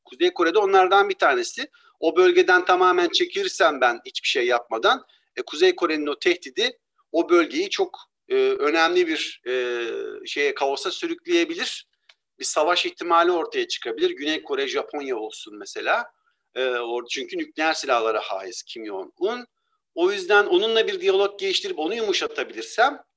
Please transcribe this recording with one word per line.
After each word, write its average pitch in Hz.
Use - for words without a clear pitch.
Kuzey 175
Kore'de 165
onlardan 196
bir 190
tanesi. 143
O 160
bölgeden 180
tamamen 180
çekilirsem -
ben 117
hiçbir -
şey 123
yapmadan, 120
e, 123
Kuzey 180
Kore'nin 156
o 143
tehdidi 175
o 165
bölgeyi 175
çok, -
e, 127
önemli 151
bir, -
e, 120
şeye, 143
kaosa 139
sürükleyebilir. 170
Bir 135
savaş 170
ihtimali 170
ortaya 151
çıkabilir. 156
Güney 151
Kore, 139
Japonya 131
olsun 107
mesela. 117
E, 123
or-, 120
çünkü 139
nükleer 156
silahlara 117
haiz 95
Kim 113
Jong-un. 214
O 175
yüzden 202
onunla 220
bir 196
diyalog 196
geliştirip 190
onu 160
yumuşatabilirsem 208